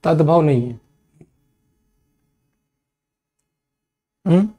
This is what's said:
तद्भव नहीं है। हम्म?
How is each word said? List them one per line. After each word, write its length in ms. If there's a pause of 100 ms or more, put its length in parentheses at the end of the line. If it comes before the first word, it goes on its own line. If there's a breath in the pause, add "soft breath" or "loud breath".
तद्भव 360
नहीं 320
है। 80 (3500)
हम्म? 220 (100)